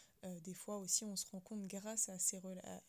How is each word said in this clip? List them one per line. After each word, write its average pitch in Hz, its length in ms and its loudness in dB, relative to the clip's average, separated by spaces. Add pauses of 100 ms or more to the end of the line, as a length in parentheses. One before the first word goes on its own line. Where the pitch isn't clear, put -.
(240)
Euh, 180 160 -4
des 180 140 -6
fois 208 240 -4
aussi, 190 260 4
on 208 120 -2
se - 100 2
rend 190 140 -6
compte 202 260 -4
grâce 208 420 2
à 185 120 -6
ces - 180 4
rela-, 185 500 -6